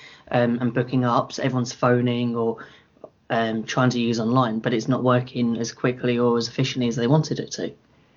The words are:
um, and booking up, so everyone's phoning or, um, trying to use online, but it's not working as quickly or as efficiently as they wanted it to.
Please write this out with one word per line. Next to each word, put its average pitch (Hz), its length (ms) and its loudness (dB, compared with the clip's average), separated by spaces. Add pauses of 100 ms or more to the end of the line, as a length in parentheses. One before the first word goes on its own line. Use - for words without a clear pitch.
(300)
um, 120 300 2
and 123 120 -2
booking 127 320 0
up, 123 280 0
so - 100 -6
everyone's 127 300 -2
phoning 123 640 2
or, 113 300 -2 (680)
um, 113 340 -2
trying 123 260 2
to 120 100 0
use 117 200 0
online, 113 380 2
but 113 140 -2
it's 113 160 -2
not 123 140 0
working 123 560 0
as 117 140 -4
quickly 123 460 -2
or 120 200 2
as 117 100 -4
efficiently 127 400 -2
as 113 80 -2
they 117 100 0
wanted 147 320 2
it - 140 -8
to. - 200 -8 (440)